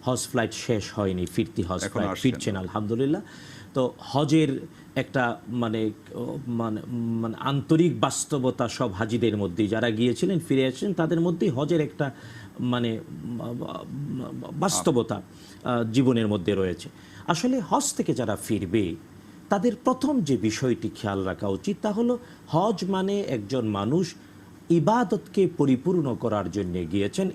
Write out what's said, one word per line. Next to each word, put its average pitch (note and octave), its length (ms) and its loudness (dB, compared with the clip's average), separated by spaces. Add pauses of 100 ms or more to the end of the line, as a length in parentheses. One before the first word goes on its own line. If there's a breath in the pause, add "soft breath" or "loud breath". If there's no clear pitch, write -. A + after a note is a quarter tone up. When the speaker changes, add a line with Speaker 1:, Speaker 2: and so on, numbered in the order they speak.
Speaker 1:
হজ B2+ 260 -2
ফ্লাইট A2+ 260 0
শেষ - 400 -2
হয়নি, F#2+ 320 0
ফিরতি - 360 -2
হজ F2+ 220 -2
Speaker 2:
এখনো G2 60 -4
Speaker 1:
ফ্লাইট G2 220 -2
Speaker 2:
আসছেন। B2 200 2
Speaker 1:
ফিরছেন G#2+ 240 -4
আলহামদুলিল্লাহ। A2+ 680 0 (520 loud breath)
তো B2+ 240 0
হজের D3 680 2 (280 loud breath)
একটা, B2 520 0
মানে, A2 440 0 (200)
ও, - 260 -8 (100)
মানে, A#2 400 -2
মানে, A2+ 520 -2
আন্তরিক C#3 600 2
বাস্তবতা B2+ 680 0
সব A#2 240 -2
হাজিদের G#2+ 460 2
মধ্যেই, G2 300 0
যারা A2+ 220 0
গিয়েছিলেন, B2 500 2
ফিরে C3 280 2
আসছেন, F3 260 -2
তাদের E3 260 2
মধ্যেই E3+ 300 2
হজের D3 320 2
একটা, C#3+ 300 -2 (480 loud breath)
মানে, A#2+ 400 0 (120)
বা-, A#2 420 -8
বা-, - 300 -8 (500)
বা-, B2+ 200 -10
বাস্তবতা, C3 680 2 (420 loud breath)
আহ, A#2 280 0
জীবনের A#2+ 360 6
মধ্যে G2+ 280 2
রয়েছে। F#2 340 0 (380 loud breath)
আসলে B3+ 320 2
হজ G#3+ 340 0
থেকে E3+ 200 0
যারা G#2+ 220 0
ফিরবে, G2+ 600 0 (540 loud breath)
তাদের G#3 220 2 (120)
প্রথম B3+ 380 2
যে C#3 160 2
বিষয়টি G#2+ 580 0
খেয়াল G2 280 -2
রাখা F#2 240 -2
উচিত, G2 340 -2
তা G#3+ 100 0
হলো A#3+ 280 0 (280 loud breath)
হজ F#3 420 0
মানে G3 300 0
একজন A#2+ 480 -2
মানুষ G#2+ 480 0 (540 loud breath)
ইবাদতকে F#3+ 880 4
পরিপূর্ণ C3+ 580 2
করার G#2 360 0
জন্য F2+ 400 -2
গিয়েছেন, G#2 440 0